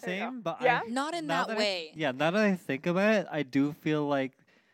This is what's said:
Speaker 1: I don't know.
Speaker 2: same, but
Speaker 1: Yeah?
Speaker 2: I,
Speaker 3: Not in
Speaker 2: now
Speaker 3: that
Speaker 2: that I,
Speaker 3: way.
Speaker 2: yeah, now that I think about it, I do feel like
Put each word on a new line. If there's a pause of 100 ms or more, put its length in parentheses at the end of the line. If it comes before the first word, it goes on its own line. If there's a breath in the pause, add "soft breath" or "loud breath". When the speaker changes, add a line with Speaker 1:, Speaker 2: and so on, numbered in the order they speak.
Speaker 1:
I
don't
know.
Speaker 2:
same,
but
Speaker 1:
Yeah?
Speaker 2:
I,
Speaker 3:
Not
in
Speaker 2:
now
Speaker 3:
that
Speaker 2:
that
I,
Speaker 3:
way.
Speaker 2:
yeah,
now
that
I
think
about
it,
I
do
feel
like (380 soft breath)